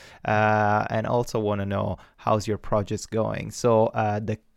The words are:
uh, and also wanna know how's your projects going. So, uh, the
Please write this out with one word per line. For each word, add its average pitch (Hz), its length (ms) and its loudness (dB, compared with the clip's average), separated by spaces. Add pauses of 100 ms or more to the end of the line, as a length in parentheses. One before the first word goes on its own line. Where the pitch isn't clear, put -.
(260)
uh, 107 640 2
and 113 180 -2
also 120 320 -2
wanna 104 260 -2
know 98 320 -4 (200)
how's 110 300 0
your 101 100 -2
projects 107 480 -2
going. 110 460 -4
So, 113 360 4
uh, 107 320 -2
the 107 200 -4 (180)